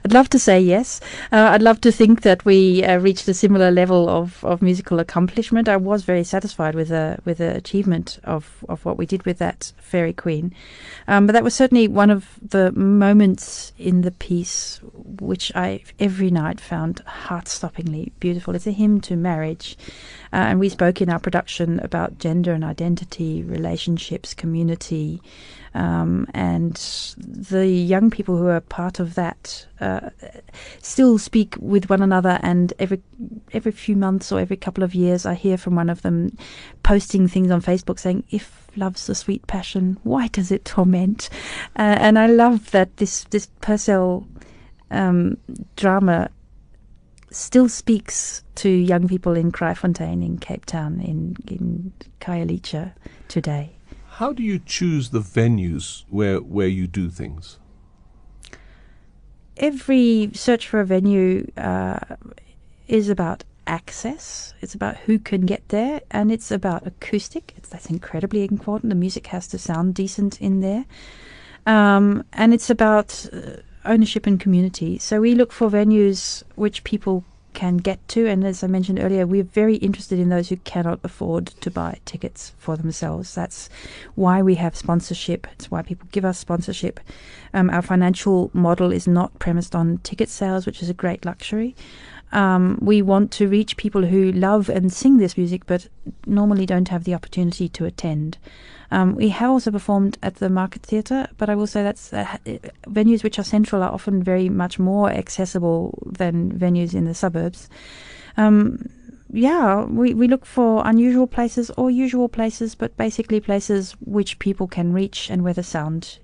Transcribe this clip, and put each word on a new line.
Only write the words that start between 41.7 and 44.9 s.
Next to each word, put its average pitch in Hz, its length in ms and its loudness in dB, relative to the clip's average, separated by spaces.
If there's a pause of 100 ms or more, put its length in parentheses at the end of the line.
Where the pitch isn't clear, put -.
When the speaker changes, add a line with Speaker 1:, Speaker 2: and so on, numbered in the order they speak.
Speaker 1:
Uh, 208 220 4
and 214 200 6
I 220 80 6
love 233 440 6
that 185 260 2
this, - 280 -2
this 208 220 -4 (140)
Purcell, 196 680 0 (600)
um, 180 480 2 (400)